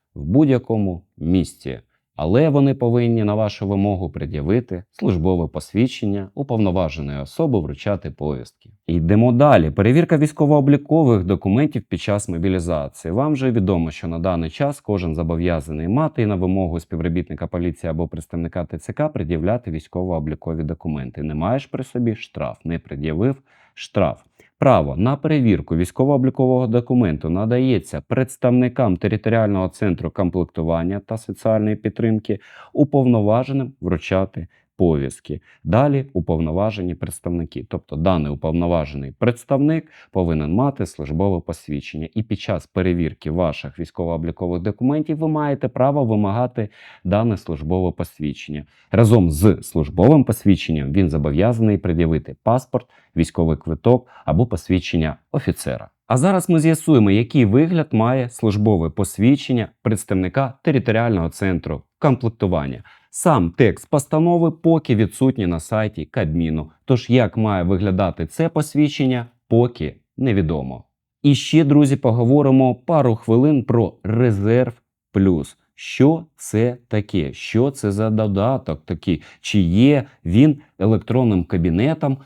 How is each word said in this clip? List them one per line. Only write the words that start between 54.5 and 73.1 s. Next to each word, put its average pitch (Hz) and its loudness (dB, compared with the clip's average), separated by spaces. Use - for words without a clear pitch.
офіцера. 65 -6
А 117 2
зараз 180 2
ми 165 4
з'ясуємо, 151 4
який 117 2
вигляд 156 2
має 120 0
службове 104 0
посвідчення 117 0
представника 107 -2
територіального 113 0
центру 82 -4
комплектування. 90 -2
Сам 110 0
текст - 2
постанови 165 0
поки 160 0
відсутній 110 0
на 85 -2
сайті 107 -4
Кабміну, 80 -4
тож 127 0
як 120 2
має 104 0
виглядати 92 -2
це 165 -4
посвідчення, 143 -2
поки 117 0
невідомо. 80 -2
І 143 4
ще, 156 2
друзі, 143 4
поговоримо 131 4
пару 135 0